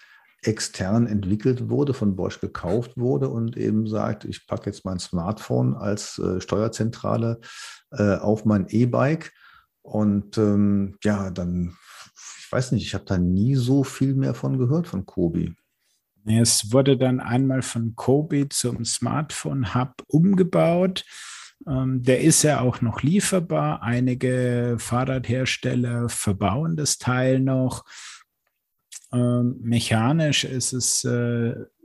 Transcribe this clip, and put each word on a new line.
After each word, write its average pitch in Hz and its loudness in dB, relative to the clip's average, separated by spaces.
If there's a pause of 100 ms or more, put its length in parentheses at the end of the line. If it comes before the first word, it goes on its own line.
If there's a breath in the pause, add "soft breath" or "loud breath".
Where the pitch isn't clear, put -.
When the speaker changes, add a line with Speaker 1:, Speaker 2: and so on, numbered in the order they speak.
(420 soft breath)
Speaker 1:
extern 107 0
entwickelt 107 -2
wurde, 135 0
von 101 0
Bosch 95 -6
gekauft 98 -4
wurde 131 0
und 117 -4
eben 110 0
sagt, 107 -4
ich - -12
packe - -6
jetzt - -10
mein 92 -4
Smartphone 123 -2
als, - -6
äh, 92 -2
Steuerzentrale, 113 -2 (520 loud breath)
äh, 101 2
auf 107 0
mein 104 2
E-Bike. 123 0 (480 soft breath)
Und, 104 0
ähm, 101 2
ja, 101 0
dann, 87 -4 (640 loud breath)
ich - -16
weiß 123 -2
nicht, 98 -2
ich - -8
habe 95 -8
da 95 0
nie 95 2
so 131 2
viel 135 -2
mehr 135 0
von 135 -4
gehört, 143 0
von 95 -6
Kobi. 85 -2 (680)
Speaker 2:
Es 113 2
wurde 135 6
dann 127 0
einmal 131 0
von 117 -4
Kobi 143 0
zum 117 -4
Smartphone-Hub 127 -4
umgebaut. 175 2 (600 loud breath)
Ähm, 131 -2
der 127 4
ist 156 6
ja 143 4
auch 123 0
noch 113 0
lieferbar. 160 0
Einige 123 0
Fahrradhersteller 123 -2
verbauen 104 0
das 76 -2
Teil 131 2
noch. 131 0 (1300 loud breath)
Ähm, 123 2
mechanisch 120 2
ist 127 -4
es, - -2
äh, 120 0 (300)